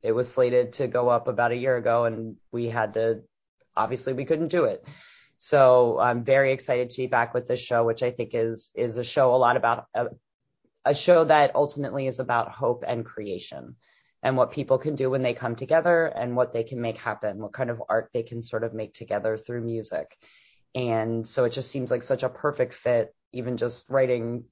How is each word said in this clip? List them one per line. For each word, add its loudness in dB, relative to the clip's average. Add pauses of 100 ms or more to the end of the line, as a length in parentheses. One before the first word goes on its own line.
It 0
was 0
slated 2
to -2
go 2
up 2
about 0
a -2
year 0
ago, 2
and -6 (140)
we -4
had -2
to, 0 (540)
obviously -2
we -4
couldn't 0
do 2
it. -4 (520)
So 6
I'm 2
very 4
excited -2
to -10
be -4
back 0
with -2
this -2
show, 0
which 0
I 0
think -6
is, -2
is -2
a -4
show 4
a 4
lot 4
about, 0 (100)
a, -2 (800)
a 4
show 6
that 4
ultimately -2
is -4
about -2
hope -2
and -4
creation -12 (480)
and 0
what 2
people 0
can -4
do 0
when 0
they 0
come -4
together 2
and -4
what 2
they -2
can -8
make -4
happen, -6
what -10
kind -4
of -8
art 0
they 0
can -10
sort -6
of -6
make -8
together -4
through -8
music. -6 (600)
And -2
so 0
it 0
just -6
seems -6
like -2
such -2
a -2
perfect -4
fit, 0 (200)
even -6
just -6
writing 0